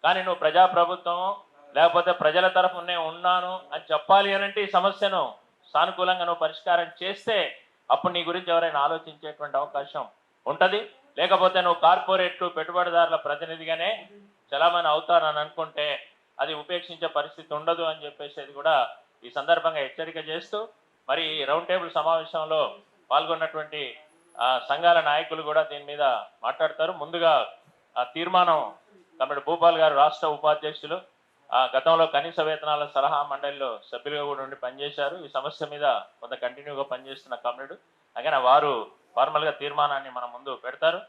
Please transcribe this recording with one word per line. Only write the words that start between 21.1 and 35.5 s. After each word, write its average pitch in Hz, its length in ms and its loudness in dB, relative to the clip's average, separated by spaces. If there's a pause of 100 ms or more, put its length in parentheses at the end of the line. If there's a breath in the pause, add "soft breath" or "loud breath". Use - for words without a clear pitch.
ఈ 156 180 -6
రౌండ్ 160 240 -2
టేబుల్ 175 220 -2
సమావేశంలో 156 840 -2 (360)
పాల్గొన్నటువంటి, 151 880 -2 (420)
ఆ, 123 280 2
సంఘాల 170 320 4
నాయకులు 156 420 -2
కూడా 151 200 2
దీని 147 220 -8
మీద 147 180 -6 (400)
మాట్లాడతారు. 156 500 -2
ముందుగా 160 600 0 (460)
ఆ 123 40 0
తీర్మానం 170 720 2 (460)
తమ్ముడు 139 260 -2
భూపాల్ 165 320 4
గారు 156 160 4
రాష్ట్ర 151 320 4
ఉపాధ్యక్షులు, 151 760 -2 (520)
ఆ, 127 240 4
గతంలో 165 300 6
కనీస 160 340 -2
వేతనాల 151 540 -2
సలహా 143 280 2
మండలిలో 139 580 -6 (120)
సభ్యులుగా 147 320 -6
కూడా 139 180 -6
ఉండి 135 140 -12
పనిచేశారు. 143 600 -6
ఈ 156 120 -16
సమస్య 147 380 -6